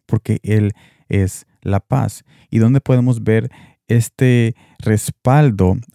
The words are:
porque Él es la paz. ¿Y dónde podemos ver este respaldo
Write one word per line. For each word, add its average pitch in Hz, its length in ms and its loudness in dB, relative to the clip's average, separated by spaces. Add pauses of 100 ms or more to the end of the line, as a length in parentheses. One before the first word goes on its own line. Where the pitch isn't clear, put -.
porque 110 360 -4
Él 104 300 0 (380)
es 95 340 -2 (160)
la 98 200 -4
paz. - 440 -6 (240)
¿Y 113 120 -2
dónde 123 200 2
podemos 123 420 0
ver 110 280 0 (360)
este 120 720 0 (220)
respaldo 107 1000 0 (180)